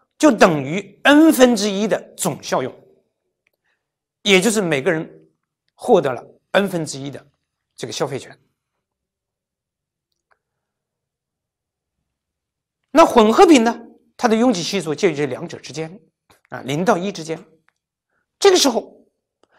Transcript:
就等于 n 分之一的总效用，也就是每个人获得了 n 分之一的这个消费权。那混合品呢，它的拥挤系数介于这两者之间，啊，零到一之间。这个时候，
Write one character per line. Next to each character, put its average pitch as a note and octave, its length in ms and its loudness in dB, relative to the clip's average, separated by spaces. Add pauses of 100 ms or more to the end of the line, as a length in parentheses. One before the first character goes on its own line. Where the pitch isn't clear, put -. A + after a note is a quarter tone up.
(160)
就 D4+ 140 4
等 F3+ 320 2
于 D#3+ 400 -10
n D4+ 280 6
分 B3 240 4
之 G#3 140 -2
一 G3+ 180 -4
的 - 300 -6
总 - 260 -6
效 D#3+ 200 -6
用， B2 120 -10 (1500)
也 G3 180 4
就 A3 100 0
是 G#3 120 -2
每 D#3 180 -2
个 E3+ 100 -2
人 - 380 -8 (460)
获 G3+ 260 2
得 C#3 120 -2
了 A#2 120 -14 (280)
n G3 140 0
分 E3+ 200 -6
之 C#3 120 -12
一 C#3 120 -12
的 A#2+ 140 -18 (520)
这 - 100 -6
个 A2 60 -4
消 D3+ 140 -4
费 C3 120 -8
权。 - 220 -20 (4000)
那 D#4+ 80 8
混 A3 280 4
合 F4 120 6
品 C#4+ 200 6
呢， A#3 120 -2 (400)
它 A#3+ 120 -2
的 A3 80 0
拥 A#3+ 160 2
挤 F3 100 -6
系 G3 180 -6
数 D3+ 140 -6
介 E3+ 160 0
于 C#3+ 60 -6
这 D3 100 -4
两 B2+ 220 -10
者 - 100 -16
之 - 140 -20
间， D#3+ 280 -14 (500)
啊， B2 100 -14
零 C#3+ 240 -6
到 G3+ 120 0
一 F#3+ 140 -8
之 E3+ 140 -12
间。 D#3+ 200 -12 (920)
这 G4 140 4
个 F4+ 40 4
时 C#4 120 0
候， - 360 -6 (540)